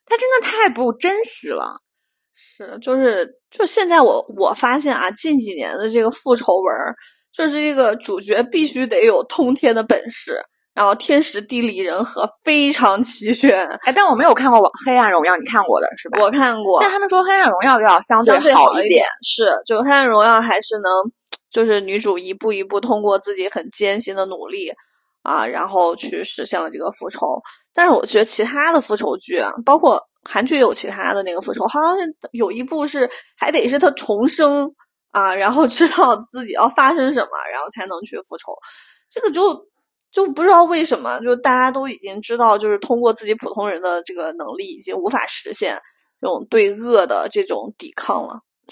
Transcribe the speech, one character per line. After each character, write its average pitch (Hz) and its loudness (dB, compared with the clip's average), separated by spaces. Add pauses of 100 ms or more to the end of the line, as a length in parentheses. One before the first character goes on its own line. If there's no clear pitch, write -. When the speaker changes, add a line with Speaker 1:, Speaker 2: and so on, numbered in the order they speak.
Speaker 1:
她 466 -2
真 508 0
的 494 2
太 440 0
不 240 -2
真 381 -2
实 - -10
了。 65 -8 (600)
Speaker 2:
是， - -20
就 262 -4
是， 233 2 (240)
就 - -2
现 381 2
在 339 6
我， 208 4 (140)
我 190 0
发 254 -2
现 285 -2
啊， 185 -4
近 285 0
几 208 -6
年 110 -8
的 214 -4
这 226 2
个 220 0
复 247 0
仇 233 0
文 190 0
儿， 135 -4 (380)
就 320 -2
是 285 -4
这 302 -2
个 240 2
主 196 -8
角 202 0
必 302 0
须 262 -4
得 226 2
有 202 4
通 262 -2
天 254 2
的 226 -2
本 220 2 (120)
事， - -8 (360)
然 208 0
后 202 4
天 285 2
时 392 -2
地 240 -4
利 214 -2
人 185 -4
和 - -6 (160)
非 294 2
常 220 2
齐 220 0
全。 220 4 (220)
Speaker 1:
哎， 262 2
但 403 4
我 302 4
没 226 0
有 320 8
看 254 0
过 233 8 (240)
《黑 262 2
暗 233 4
荣 170 2
耀》， - 4
你 - -10
看 226 2
过 104 2
的 - 0
是 - -12
吧？ - 0
Speaker 2:
我 208 4
看 247 0
过。 190 2
Speaker 1:
但 403 4
他 381 -2
们 403 -2
说 370 2
《黑 392 2
暗 381 4
荣 185 -2
耀》 262 4
要 190 6
相 226 2
对 220 6
好 - 6
一 294 -4
点。 294 6
Speaker 2:
相 151 8
对 - 4
好 - 0
一 208 0
点， 175 4 (160)
是， - 2 (160)
就 220 0
《黑 277 0
暗 277 4
荣 220 4
耀》 226 6
还 214 0
是 214 -6
能， 185 0 (580)
就 226 0
是 214 2
女 196 -4
主 208 -2
一 185 -8
步 220 -4
一 196 -4
步 196 -4
通 220 -2
过 202 2
自 202 -8
己 185 -4
很 165 -8
艰 202 -2
辛 202 -8
的 190 -4
努 190 -12
力， 175 -10 (520)
啊， 147 -2
然 127 -6
后 180 0
去 - -8
实 - -8
现 175 -4
了 160 -10
这 156 -14
个 160 -8
复 - -14
仇。 - -6 (320)
但 349 2
是 349 4
我 240 2
觉 - 2
得 214 4
其 - 2
他 285 -2
的 330 4
复 233 -4
仇 156 -4
剧 175 -6
啊， 104 -4 (140)
包 285 4
括 262 2 (260)
韩 247 -2
剧 294 -2
有 240 4
其 - -4
他 196 -4
的 202 -4
那 185 -6
个 175 -6
复 202 -6
仇， 220 -4
好 294 -2
像 339 2 (360)
有 226 -2
一 220 -8
部 294 -6
是 285 -2 (280)
还 - -2
得 302 2
是 269 0
他 269 2
重 226 -2
生， 285 0 (440)
啊， 196 0
然 196 0
后 285 4
知 311 4
道 262 4
自 240 -12
己 208 -12
要 220 2
发 269 2
生 269 0
什 262 -2
么， - -4 (240)
然 131 -8
后 160 -8
才 190 -12
能 180 -10
去 - -14 (120)
复 170 -14
仇。 - -14 (560)
这 - -10
个 453 2
就， 330 0 (540)
就 392 0
不 302 -4
知 359 4
道 349 8
为 330 0
什 262 -2
么， 240 -6
就 247 0
大 254 0
家 254 2
都 269 -6
已 240 -10
经 196 -14
知 233 -6
道， 226 4
就 214 -4
是 208 0
通 240 -4
过 240 2
自 220 -6
己 214 0
普 - -12
通 202 -6
人 175 -6
的 175 -4
这 - -12
个 311 -8
能 320 -12
力 196 -10
已 - -14
经 - -10
无 185 -4
法 247 -2
实 - -4
现 165 -4 (420)
这 - -6
种 170 -6
对 202 2
恶 220 2
的 - -2
这 202 -2
种 - -8
抵 - -16
抗 165 -6
了。 - -16 (320)